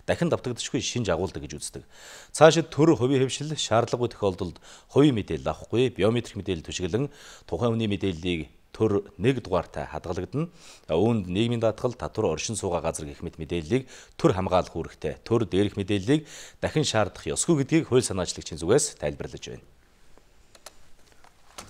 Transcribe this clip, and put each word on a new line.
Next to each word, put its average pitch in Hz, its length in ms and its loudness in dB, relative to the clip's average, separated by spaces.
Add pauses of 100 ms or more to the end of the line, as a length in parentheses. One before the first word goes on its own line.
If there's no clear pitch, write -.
дахин 156 240 0
давтагдашгүй 120 560 -4
шинж 117 240 -2
агуулдаг 85 320 -2
гэж 73 160 -10
үздэг. - 260 -12 (460)
Цаашид 160 400 6
төр 160 240 4
хувийн 131 320 4
хэвшил, 143 320 -6
шаардлагагүй 117 560 0
тохиолдолд 90 480 -2 (320)
хувийн 139 240 6
мэдээлэл 80 320 -4
авахгүй, 113 400 0
биометрик 113 480 0
мэдээлэл 90 320 -4
түшиглэн 90 400 -2 (400)
тухайн 117 240 0
хүний 113 160 0
мэдээллийг 90 640 -2 (240)
төр 101 240 2 (160)
нэг 120 240 2
дугаартай 82 480 -4
хадгалагдана. 92 640 -6 (400)
Үүнд 104 320 2
нийгмийн 113 360 0
даатгал, 117 360 0
татвар, 107 400 -2
оршин - 160 -6
суугаа 87 320 -2
газар 80 240 -4
гэх 71 160 -12
мэт 82 160 -10
мэдээллийг 87 480 -2 (320)
төр 107 160 4
хамгаалах 90 320 2
үүрэгтэй, - 560 -8
төр 113 240 0
дээрх 98 320 0
мэдээллийг 104 480 0 (320)
дахин 139 240 0
шаардах 104 400 0
ёсгүй 139 400 2
гэдгийг 156 240 2
хууль 127 160 6
санаачлагчийн 87 560 -6
зүгээс 110 400 2
тайлбарлаж 69 560 -8
байна. - 80 -20 (2000)